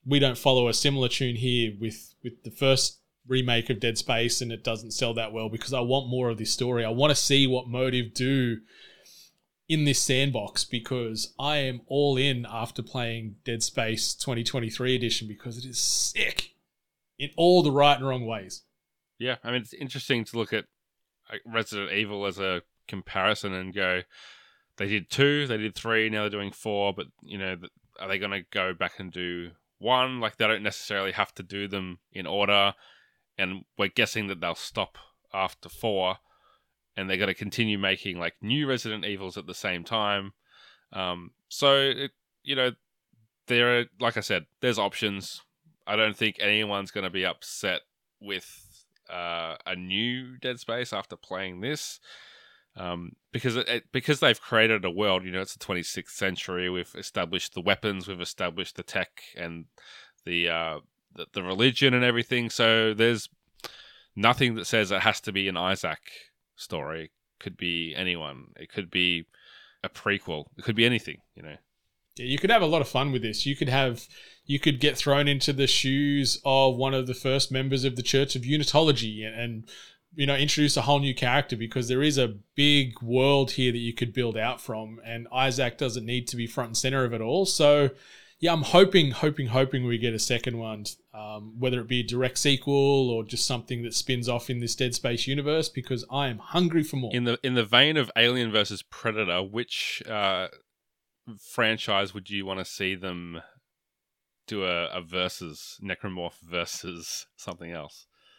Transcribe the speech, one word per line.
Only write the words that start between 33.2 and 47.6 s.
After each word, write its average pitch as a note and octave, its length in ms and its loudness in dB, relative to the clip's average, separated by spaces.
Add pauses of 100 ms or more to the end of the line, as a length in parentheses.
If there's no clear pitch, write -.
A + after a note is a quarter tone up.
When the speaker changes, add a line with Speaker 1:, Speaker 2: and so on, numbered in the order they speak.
Speaker 2:
and F#2+ 260 -4 (140)
we're G2+ 100 2
guessing G#2+ 400 0
that F2+ 140 -6
they'll F2 120 -2
stop - 440 -8 (360)
after F#2+ 360 -6
four, F#2+ 480 -2 (800)
and F#2+ 120 -4
they're F#2+ 60 0
gonna F#2+ 180 0
continue G#2+ 440 -2
making, F#2+ 420 -2
like, E2+ 220 -4
new C3+ 260 -2
Resident A2 380 -4
Evils G2 320 -8
at F2 100 -12
the F2+ 60 -10
same F2 320 -6
time. G2+ 480 -2 (580)
Um, F2+ 400 -6 (160)
so, C#3 320 4
it, C#3 320 -2 (320)
you C#3 100 -4
know, B2+ 180 0 (760)
there A#2+ 320 4
are, A#2+ 60 0 (140)
like A#2+ 180 0
I - 20 -4
said, F#2 260 -2 (140)
there's A#2+ 180 0
options. G2+ 640 -4 (460)
I G#2 80 0
don't G#2+ 220 2
think A2 220 0
anyone's G2+ 520 0
gonna F#2+ 180 -4
be F#2 160 -2
upset - 560 -4 (380)